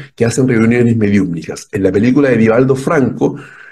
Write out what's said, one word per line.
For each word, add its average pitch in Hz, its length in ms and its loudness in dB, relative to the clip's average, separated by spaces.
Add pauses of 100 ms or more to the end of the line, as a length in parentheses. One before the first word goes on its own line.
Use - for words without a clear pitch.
(140)
que 117 100 -2
hacen 127 240 0
reuniones 117 480 2
mediúmnicas. 95 760 -2
En 95 120 -4
la 95 100 0
película 127 380 2
de 117 80 2
Divaldo 120 380 2
Franco, 135 600 -2 (340)